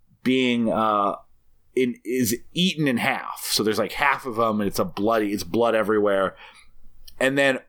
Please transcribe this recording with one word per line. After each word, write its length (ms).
being, 480
uh, 440
in, 280
is 320
eaten 340
in 100
half. 480
So 180
there's, 160
like, 140
half 320
of 120
'em, 220
and 80
it's 120
a 60
bloody, 460
it's 140
blood 300
everywhere. 600
And 180
then 320